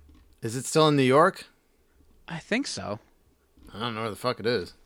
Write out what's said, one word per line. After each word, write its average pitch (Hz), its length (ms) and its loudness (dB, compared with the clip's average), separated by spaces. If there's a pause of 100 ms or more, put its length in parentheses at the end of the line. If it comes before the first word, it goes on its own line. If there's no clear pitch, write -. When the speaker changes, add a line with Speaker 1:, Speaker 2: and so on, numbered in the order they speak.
(420)
Speaker 1:
Is 113 120 -6
it 127 100 -8
still 156 220 4
in 151 80 4
New 135 80 4
York? 143 440 4 (840)
Speaker 2:
I 165 100 -12
think 247 300 -4
so. 98 320 -8 (720)
Speaker 1:
I 98 60 -12
don't 117 160 -6
know 110 60 -6
where 113 80 -4
the 95 60 -10
fuck 127 220 -4
it 101 80 -6
is. 110 280 -2 (120)